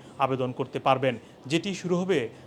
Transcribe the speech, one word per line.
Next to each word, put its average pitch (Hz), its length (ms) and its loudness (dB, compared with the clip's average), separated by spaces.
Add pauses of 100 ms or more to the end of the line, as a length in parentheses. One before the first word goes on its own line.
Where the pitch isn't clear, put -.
(180)
আবেদন 127 340 0
করতে 135 260 -4
পারবেন, 131 400 4 (280)
যেটি 175 280 0
শুরু 175 220 -2
হবে 175 320 2 (180)